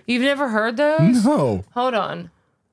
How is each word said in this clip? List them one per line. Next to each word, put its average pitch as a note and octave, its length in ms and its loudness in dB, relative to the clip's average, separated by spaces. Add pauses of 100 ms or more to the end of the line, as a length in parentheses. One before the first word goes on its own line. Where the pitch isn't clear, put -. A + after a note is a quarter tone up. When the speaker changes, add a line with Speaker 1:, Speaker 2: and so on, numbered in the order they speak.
Speaker 1:
You've A#3+ 160 -2
never C#4 260 -2
heard A3 280 -2
those? D4 480 2
Speaker 2:
No. C3+ 400 0 (100)
Speaker 1:
Hold B3 200 -2
on. F3 360 -6 (420)